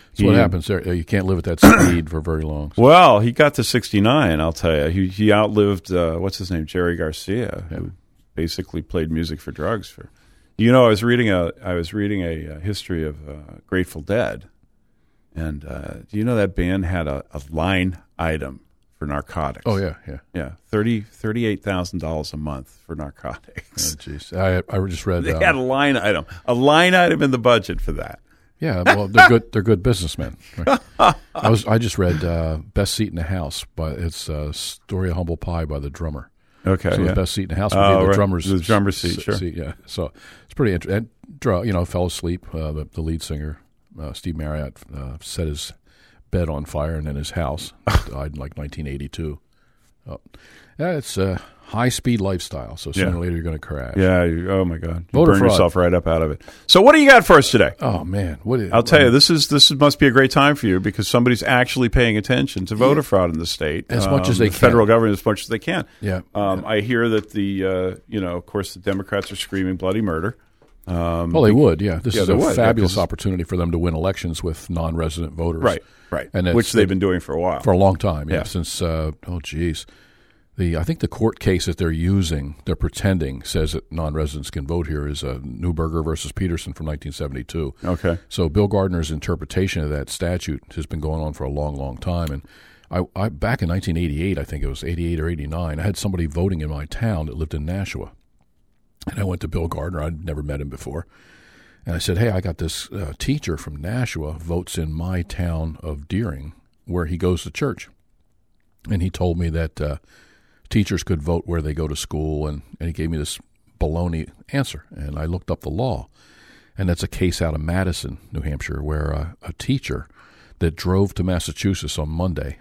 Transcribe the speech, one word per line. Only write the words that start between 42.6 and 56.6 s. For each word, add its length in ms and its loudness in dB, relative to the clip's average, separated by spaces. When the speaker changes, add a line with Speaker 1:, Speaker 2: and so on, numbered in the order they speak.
Speaker 1:
the, 140 -6
the 160 -10
lead 200 -4
singer, 380 -8
uh, 120 -10
Steve 240 -8
Marriott, 420 -6
uh, 240 -10
set 280 -6
his 240 -8
bed 180 0
on 160 -6
fire 300 -4
and 140 -6
then 80 -6
his 160 -8
house 480 -6
Speaker 2:
<laughs> 60 -20
Speaker 1:
died 260 -8
in, 60 -12
like, 160 -12
nineteen 300 -10
eighty-two. 540 -8
Oh. 120 -14
Yeah, 180 -2
it's 200 -8
a 240 0
high-speed 540 0
lifestyle, 560 -4
so 140 -10
sooner 200 2
Speaker 2:
Yeah. 60 0
Speaker 1:
or 40 -4
later 140 -2
you're 100 -4
gonna 140 -4
crash. 380 -8
Speaker 2:
Yeah. 280 6
You, 260 0
oh 140 2
my 140 -4
God. 200 -6
You 140 -10
Speaker 1:
Voter 200 8
Speaker 2:
burn 80 4
Speaker 1:
fraud. 120 6
Speaker 2:
yourself 240 4
right 180 4
up 140 0
out 140 2
of 100 0
it. 100 -10